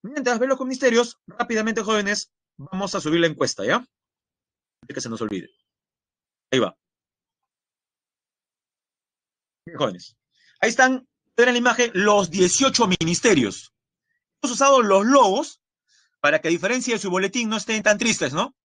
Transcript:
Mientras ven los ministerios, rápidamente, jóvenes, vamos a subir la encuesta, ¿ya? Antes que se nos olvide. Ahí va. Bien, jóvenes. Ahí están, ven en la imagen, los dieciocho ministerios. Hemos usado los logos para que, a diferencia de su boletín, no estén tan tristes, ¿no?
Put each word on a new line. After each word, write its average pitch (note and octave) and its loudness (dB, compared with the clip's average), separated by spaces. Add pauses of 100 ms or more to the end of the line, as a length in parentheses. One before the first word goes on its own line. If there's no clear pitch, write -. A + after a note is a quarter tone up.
Mientras B3 -4
ven B3+ 0
los C4 -2
ministerios, B3+ -2
rápidamente, A3 -4
jóvenes, G#3 -4 (240)
vamos F#3 -8
a G3 -2
subir D#3 -2
la E3+ 4
encuesta, C#3 -4
¿ya? D3 0
Antes - -18
que C3+ -8
se A#2 -10
nos A2+ -10
olvide. G2+ -8 (1000)
Ahí C3 2
va. F#2+ -2 (3000)
Bien, E3+ -18
jóvenes. D3 -6 (440)
Ahí A#3 2
están, B3+ 2 (300)
ven A#3+ 4
en B3 0
la A#3+ 0
imagen, A#3+ 0
los G3+ 2
dieciocho G3 2
ministerios. E3 0 (680)
Hemos B3 -4
usado C4+ 4
los G3 4
logos B3+ 2 (600)
para D3 2
que, D#3+ -4
a - 0
diferencia A3+ -2
de G#3 -4
su G3 -6
boletín, G3 -2
no A3 -4
estén G#3+ -6
tan G#3 2
tristes, F3+ -2
¿no? A3 -6